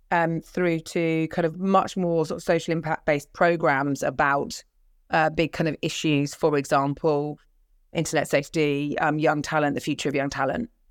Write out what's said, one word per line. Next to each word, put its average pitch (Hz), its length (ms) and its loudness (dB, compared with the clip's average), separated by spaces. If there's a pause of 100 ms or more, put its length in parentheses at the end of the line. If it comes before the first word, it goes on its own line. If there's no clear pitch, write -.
(120)
um, 165 300 0
through 170 400 -2
to 160 480 0
kind 170 160 -2
of 160 120 -4
much 190 380 2
more 170 300 0
sort - 140 -8
of - 40 -14
social 170 300 0
impact-based 156 580 -2
programs 147 720 2
about, 143 580 0 (500)
uh, 156 180 4
big 156 240 0
kind 165 160 0
of - 120 -4
issues, 147 540 0
for 151 220 2
example, 143 800 0 (540)
internet 151 340 -2
safety, 147 720 0
um, 151 200 0
young 151 220 2
talent, 147 340 0
the 143 60 -6
future 151 280 -4
of 131 60 -4
young 143 140 0
talent. 135 400 -4 (220)